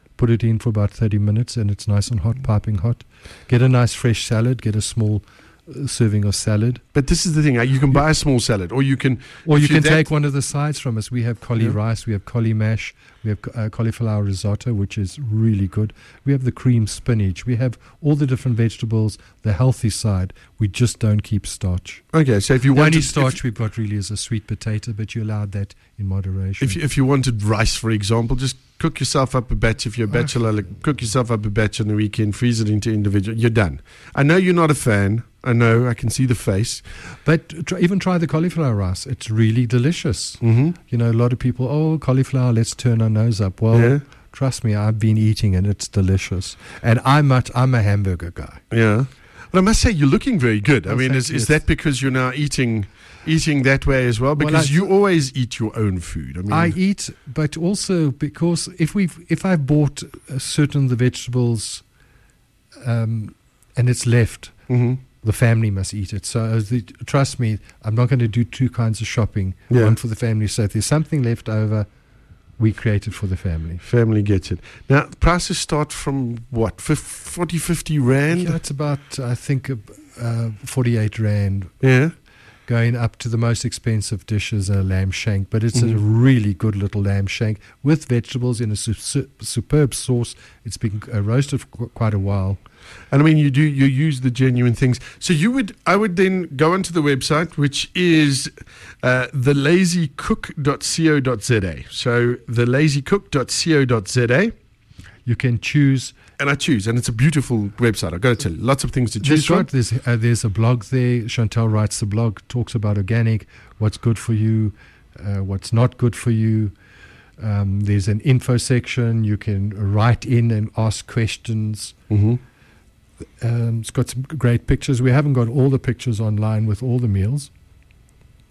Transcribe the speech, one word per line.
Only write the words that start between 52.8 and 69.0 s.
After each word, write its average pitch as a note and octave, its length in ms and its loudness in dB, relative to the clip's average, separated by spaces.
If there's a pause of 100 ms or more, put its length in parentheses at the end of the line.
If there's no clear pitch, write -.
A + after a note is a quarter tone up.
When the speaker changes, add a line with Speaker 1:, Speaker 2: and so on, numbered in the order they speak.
Speaker 2:
eating D#3 360 0
that C3+ 240 2
way C3 200 2
as A#2 140 0
well? C#3 160 0
Speaker 1:
Well, D3+ 100 0
Speaker 2:
Because D3+ 240 2
Speaker 1:
I C#3+ 40 -2
Speaker 2:
you F#3+ 140 2
always F#3 460 2
eat B2 240 -4
your A2 180 -4
own G2+ 240 -2
food. C#2+ 360 -10
I F2 60 -8
mean, G2+ 100 -2
Speaker 1:
I E3 240 2
eat, F#3+ 320 -2 (180)
but D3+ 300 -4
also E3+ 540 0
because D#3+ 580 -2 (100)
if E3 160 0
we've, F#3+ 240 -2 (120)
if E3 160 -2
I've E3+ 200 0
bought D3 360 2 (260)
a C3 100 -6
certain C#3 500 0
the B2 80 0
vegetables, A#2+ 840 -2 (1000)
um, A2+ 500 -4 (420)
and B2 120 2
it's B2 180 0
left, A#2 440 2 (180)
Speaker 2:
Mm-hmm. B2 340 0 (220)
Speaker 1:
the A2 80 0
family A2+ 380 2
must G2 220 -4
eat G#2 200 -8
it. G#2 120 -8
So, - 200 -4
uh, A2+ 160 0
the, A2 220 -2 (220)
trust - 360 0
me, A2 180 -2 (240)
I'm A2 140 -4
not B2 120 2
gonna A#2+ 200 2
do A#2+ 160 0
two B2 260 -2
kinds A2+ 300 -2